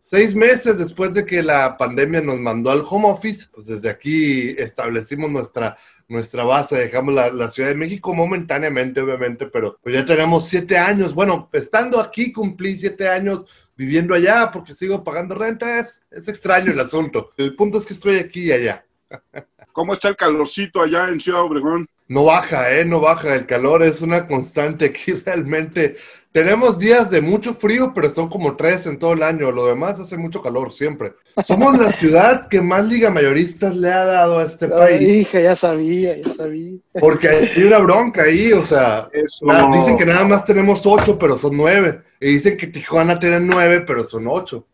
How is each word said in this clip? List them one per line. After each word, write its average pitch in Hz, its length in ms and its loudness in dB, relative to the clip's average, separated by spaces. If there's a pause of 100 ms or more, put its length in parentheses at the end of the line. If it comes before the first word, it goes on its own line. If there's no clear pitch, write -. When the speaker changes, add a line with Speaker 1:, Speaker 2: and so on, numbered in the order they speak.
Speaker 1:
seis 202 340 0
meses 233 440 2
después 175 360 -6
de 202 120 -2
que 175 160 -2
la 143 340 0
pandemia 139 460 -2
nos 135 160 -4
mandó 120 320 -4
al 147 180 0
home 208 200 0
office, 202 440 -6
pues 107 140 -20
desde 110 240 -8
aquí 139 680 -2
establecimos 120 720 -8
nuestra, 117 460 -6 (300)
nuestra 117 380 -8
base, 139 320 0
dejamos 127 380 -4
la, 123 160 2
la 120 200 -6
Ciudad 135 200 -4
de 143 40 -2
México 170 400 -8
momentáneamente, 151 840 -4
obviamente, 127 460 -6
pero 107 360 -6
pues 123 120 -8
ya 131 120 0
tenemos 165 400 0
siete 180 320 -2
años. 185 360 0
Bueno, 185 380 -2
estando 233 480 -2
aquí 226 320 -6
cumplí 196 460 -6
siete 196 300 -6
años 190 360 -4 (320)
viviendo 160 380 -2
allá 208 360 2
porque 170 240 -16
sigo 190 300 -6
pagando 175 300 -8
renta. 226 440 -6
Es, 233 320 -10
es 165 180 -16
extraño 190 440 -2
el 139 80 -4
asunto. 143 560 -4
El 139 200 -4
punto 208 220 0
es 208 80 -8
que 196 80 -14
estoy 196 220 -2
aquí 175 280 -6
y 160 80 0
allá. 120 320 -2 (260)
<laughs> - 640 -20
Speaker 2:
¿Cómo 180 220 -4
está 196 140 -4
el 202 80 -4
calorcito 165 680 -2
allá 170 260 0
en 165 120 -4
Ciudad 180 220 -2
Obregón? 156 440 -4 (200)
Speaker 1:
No 135 180 2
baja, 156 500 2
¿eh? 160 100 2
No 170 160 0
baja. 156 340 2
El 127 120 -4
calor 135 360 2
es 160 200 0
una 170 240 -2
constante 147 600 -4
aquí 139 260 -4
<laughs> - 140 -8
realmente. 160 680 -4 (340)
Tenemos 196 480 2
días 220 320 4
de 170 120 2
mucho 214 320 -2
frío, 254 400 0
pero 151 160 0
son 165 180 -4
como 165 260 -4
tres 170 320 -2
en 143 120 -8
todo 165 160 0
el 160 80 -2
año. 156 280 -2
Lo 123 160 -2
demás 156 320 -2
hace 185 180 -14
mucho 165 260 -10
calor 123 300 -6
siempre. 143 420 -8 (280)
Somos 254 360 4
la 214 140 4
Speaker 3:
<laughs> - 0 -
Speaker 1:
ciudad 185 560 4
que 196 120 2
más 185 260 0
liga 226 240 2
mayoristas 170 640 0
le 180 160 0
ha 185 140 2
dado 175 340 2
a 165 60 0
este 165 220 -6
Speaker 3:
Ay, 170 40 -2
Speaker 1:
país. 175 380 6
Speaker 3:
hija, 202 320 4
ya 175 160 4
sabía, 170 640 -2
ya 151 140 -8
sabía. 160 460 -10 (220)
Speaker 1:
Porque 156 280 4
hay 156 340 2
una 208 160 8
bronca 196 460 4
ahí, 185 280 4
o 185 100 4
sea, 120 500 0
Speaker 2:
Eso. 151 340 -4
Speaker 1:
na-, 165 280 6
dicen 175 220 4
que 180 80 2
nada 175 220 2
más 202 180 2
tenemos 196 400 2
ocho, 208 340 4
pero 139 200 2
son 143 180 -2
nueve. 170 460 2 (180)
Y 143 140 2
dicen 190 240 2
que 175 80 -8
Tijuana 165 520 0
tiene 175 220 2
nueve, 175 460 4
pero 120 180 -2
son 113 240 -8
ocho. 139 460 -8